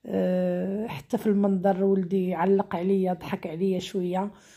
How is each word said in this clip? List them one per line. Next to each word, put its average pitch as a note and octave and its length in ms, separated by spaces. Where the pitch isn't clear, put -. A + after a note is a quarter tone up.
أه، F#3 800
حتى - 300
في - 100
المنظر G3 560
ولدي F#3+ 500
علق F#3 420
عليا، F#3 380
ضحك F#3 340
عليا F3+ 320
شوية، F#3 520